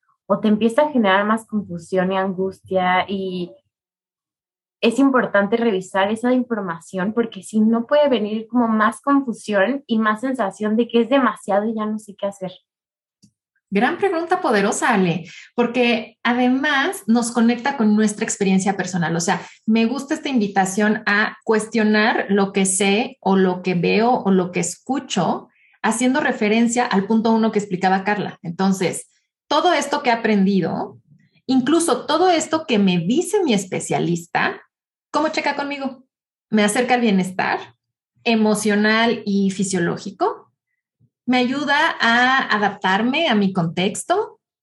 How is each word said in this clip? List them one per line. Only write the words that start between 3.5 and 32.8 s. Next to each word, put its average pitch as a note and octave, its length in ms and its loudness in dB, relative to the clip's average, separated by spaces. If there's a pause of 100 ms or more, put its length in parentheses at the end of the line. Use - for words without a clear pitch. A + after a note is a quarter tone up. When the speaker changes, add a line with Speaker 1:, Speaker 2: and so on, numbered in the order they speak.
Speaker 1:
es A3+ 180 0
importante A#3 580 2
revisar G3 540 -2
esa A#3 220 0
información G3+ 800 -4
porque A3+ 300 -4
si G#3+ 180 -2
no A3+ 260 2
puede D4 220 4
venir G#3+ 380 -2
como A#3 220 0
más A3 320 0
confusión A#3+ 840 0
y A3 120 0
más G#3+ 220 0
sensación A3 560 -2
de A#3 100 2
que A#3 140 0
es A3+ 80 0
demasiado G#3+ 580 0
y A3+ 80 -4
ya G#3+ 120 -4
no G#3+ 120 -6
sé G#3 160 -18
qué - 120 -8
hacer. F#3 260 -10 (1160)
Speaker 2:
Gran B3+ 300 0
pregunta F4+ 420 -2
poderosa, A#3+ 540 0
Ale, F#3 340 0 (280)
porque A#3+ 640 0
además C4 840 0
nos A#3 240 2
conecta A#3+ 440 0
con G#3+ 200 2
nuestra G#3+ 280 0
experiencia F#3+ 520 0
personal. E3+ 400 -2
O E3+ 40 -2
sea, F3 240 -2 (220)
me A3+ 200 2
gusta C4+ 280 -4
esta D4+ 140 -8
invitación G#3 760 0
a G#3 400 0
cuestionar G#3+ 840 2
lo G3 240 2
que G3 120 2
sé G3+ 560 0
o G3 140 0
lo F#3 280 2
que F#3 120 -2
veo G3 500 2
o G3 60 0
lo F3+ 220 2
que F3+ 80 -4
escucho, - 880 -4 (340)
haciendo B3+ 380 0
referencia A#3 680 0
al G3 200 0
punto A3+ 260 2
uno A3 180 2
que A3 80 0
explicaba F#3+ 460 0
Carla. G3+ 380 -4
Entonces, F#3 640 -2 (400)
todo E4 240 2
esto C#4+ 320 -2
que B3 60 2
he - 20 6
aprendido, G#3+ 840 0 (480)
incluso C#4+ 600 2
todo E4 240 2
esto D#4+ 360 0
que A3 120 2
me F#3 200 4